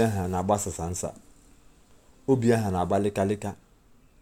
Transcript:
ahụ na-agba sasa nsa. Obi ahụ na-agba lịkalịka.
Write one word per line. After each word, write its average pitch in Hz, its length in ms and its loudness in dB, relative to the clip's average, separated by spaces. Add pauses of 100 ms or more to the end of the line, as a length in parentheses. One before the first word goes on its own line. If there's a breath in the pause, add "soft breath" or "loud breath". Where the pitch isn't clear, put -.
ahụ 107 260 2
na-agba 92 320 0
sasa 85 300 -8
nsa. 90 200 -8 (1160)
Obi 120 260 4
ahụ 110 180 0
na-agba 90 280 0
lịkalịka. 101 520 -2 (720)